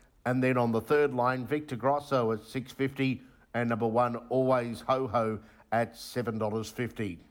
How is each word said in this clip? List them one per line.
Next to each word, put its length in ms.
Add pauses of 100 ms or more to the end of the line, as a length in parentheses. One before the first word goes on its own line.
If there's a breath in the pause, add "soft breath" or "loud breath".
(260 loud breath)
And 160
then 160
on 140
the 80
third 340
line, 320
Victor 300
Grosso 560
at 100
six 300
fifty, 500 (320 loud breath)
and 140
number 180
one, 300 (120)
Always 600
Ho 180
Ho, 320 (320 loud breath)
at 260
seven 400
dollars 320
fifty. 520 (100)